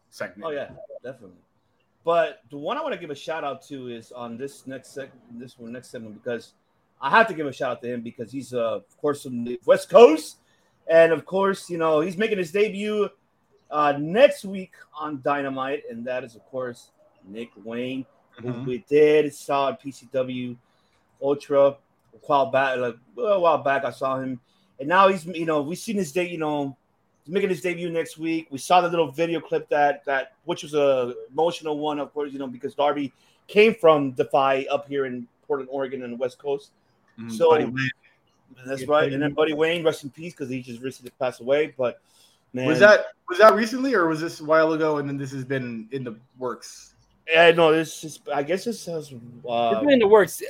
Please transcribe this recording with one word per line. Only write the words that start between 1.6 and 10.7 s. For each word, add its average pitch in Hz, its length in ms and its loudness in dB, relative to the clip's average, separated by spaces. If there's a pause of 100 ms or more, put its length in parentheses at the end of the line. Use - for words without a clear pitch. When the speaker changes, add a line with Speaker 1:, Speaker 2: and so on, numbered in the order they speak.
Speaker 2:
But 165 360 0 (100)
the 143 60 -16
one 180 220 -6
I 311 40 -8
wanna 254 140 -6
give 170 140 -16
a 139 40 -8
shout 160 300 -8
out 139 220 -8
to 131 220 -12
is 117 240 -14
on 120 260 -12
this 139 280 -14
next 131 300 -16
seg-, 139 140 -14 (220)
this 123 260 -18
one, 117 140 -16
next 123 180 -18
segment, 110 320 -16
because 117 300 -8 (480)
I 135 100 -4
have 214 180 6
to 170 60 -8
give 151 120 -6
a 131 60 -8
shout 127 200 -6
out 117 100 -10
to 120 100 -8
him 120 80 -8
because 113 320 -14
he's, 127 220 -12
uh, 113 220 -2
of - 220 -16
course, 147 260 -4
from 120 200 -8
the 123 220 -8
West 190 240 4
Coast. 240 480 8 (520)